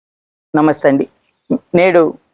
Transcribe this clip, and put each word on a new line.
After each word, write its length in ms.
నమస్తే 320
అండి. 200
నేడు 400